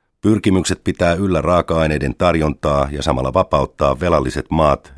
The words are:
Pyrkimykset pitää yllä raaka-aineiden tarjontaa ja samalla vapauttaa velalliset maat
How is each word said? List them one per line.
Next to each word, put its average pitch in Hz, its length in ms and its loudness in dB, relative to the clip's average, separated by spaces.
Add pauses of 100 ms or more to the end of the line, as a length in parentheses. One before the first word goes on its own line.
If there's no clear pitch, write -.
(200)
Pyrkimykset 98 640 0
pitää 87 300 0
yllä 90 280 0
raaka-aineiden 78 720 0
tarjontaa 76 760 0
ja 71 120 -8
samalla 65 320 -2
vapauttaa 71 640 0
velalliset 71 500 -2
maat 78 480 0